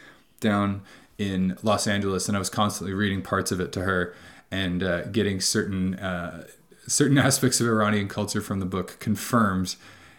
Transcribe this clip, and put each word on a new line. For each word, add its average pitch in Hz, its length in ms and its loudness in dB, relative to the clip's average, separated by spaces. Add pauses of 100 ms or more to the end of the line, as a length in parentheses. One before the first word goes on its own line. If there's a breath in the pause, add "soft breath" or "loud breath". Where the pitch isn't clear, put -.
(400 soft breath)
down 101 420 2 (360 loud breath)
in 92 440 0
Los 104 240 2
Angeles, 101 440 0
and 104 80 2
I - 20 0
was 92 100 -2
constantly 101 440 -2
reading 98 280 0
parts 95 300 -2
of 92 80 -2
it 87 140 -4
to 95 80 -2
her 90 340 0 (340 loud breath)
and, 92 320 -2
uh, 87 260 -2
getting 98 340 0
certain, 95 540 0
uh, 87 520 -8 (400)
certain 143 300 4
<laughs> 127 100 6
aspects 131 320 2
of 120 80 2
Iranian 107 400 2
culture 101 340 -4
from 98 200 -4
the 92 40 -2
book 92 360 -4
confirmed, 98 760 0 (440 loud breath)